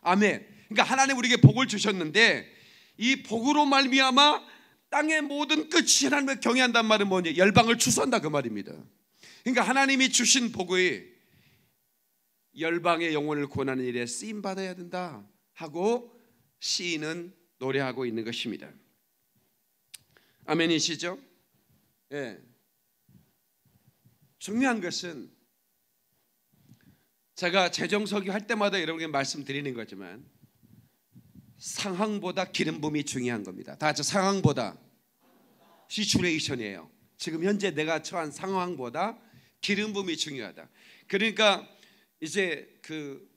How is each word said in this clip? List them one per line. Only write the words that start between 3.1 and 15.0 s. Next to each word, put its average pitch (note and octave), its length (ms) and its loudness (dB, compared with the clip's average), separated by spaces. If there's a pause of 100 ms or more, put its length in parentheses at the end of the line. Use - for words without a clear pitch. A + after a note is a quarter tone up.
복으로 C#4 420 2
말미암아 C4+ 880 4 (400)
땅의 D4+ 300 0
모든 D4+ 480 -2
끝이 D4 340 4
하나님을 C4+ 360 0
경외한단 A#3 440 2
말은 G#3+ 240 4
뭐냐? F3+ 280 0
열방을 A3 420 6
추수한다 A3+ 420 2
그 D3 80 -4
말입니다. A#2+ 440 -4 (720)
그러니까 B3 200 2
하나님이 C4 480 4
주신 A#3+ 420 2
복의 F3+ 580 -2 (1500)
열방의 E3 560 0
영혼을 D3 320 -2
구원하는 C3 380 -4
일에 B2 200 -4
쓰임 G#3 380 -10
받아야 F#3+ 320 -6
된다 F3 520 -10 (280)